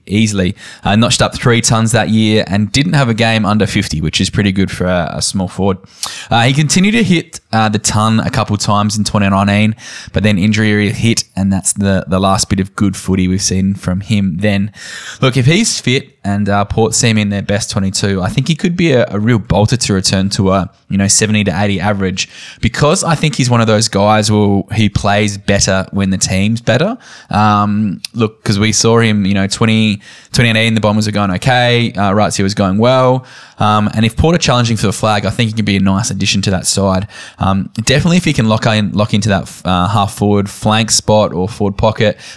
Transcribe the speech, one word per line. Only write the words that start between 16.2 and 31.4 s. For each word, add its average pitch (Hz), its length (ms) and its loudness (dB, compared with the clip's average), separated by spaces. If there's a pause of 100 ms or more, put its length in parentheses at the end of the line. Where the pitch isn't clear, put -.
and, 101 280 -2
uh, 101 160 0
Port 113 280 0
see - 140 2
him 110 100 2
in 104 120 0
their 101 120 -2
best 101 280 -2
twenty-two, 98 520 -2
I 92 60 -2
think 135 180 -2
he 165 80 0
could 175 220 -2
be 165 160 2
a, 120 160 4
a 101 100 -6
real 110 200 2
bolter 101 380 2
to - 180 -2
return 95 360 0
to 95 220 0
a, 95 180 0 (180)
you 98 100 -2
know, 98 100 2
seventy 107 360 0
to 95 180 -2
eighty 101 180 -2
average, 98 480 -2 (320)
because 151 420 0
I 165 140 0
think 151 200 -2
he's 123 140 0
one 120 100 4
of 113 60 2
those 110 220 2
guys 104 400 2
who, 101 360 2 (100)
he 104 140 2
plays 101 500 0
better 98 540 0
when 98 180 0
the 95 80 0
team's 101 420 0
better. 170 360 0 (340)
Um, 104 720 0 (140)
look, 110 300 -4
'cause 104 140 0
we 107 140 2
saw 117 280 2
him, 107 240 2
you 98 100 0
know, 98 120 0
twenty, 110 540 0 (320)
twenty 117 180 2
eighteen, 113 240 2
the 107 60 2
Bombers 107 260 2
were 107 60 -2
going 101 180 -2
okay, 120 600 0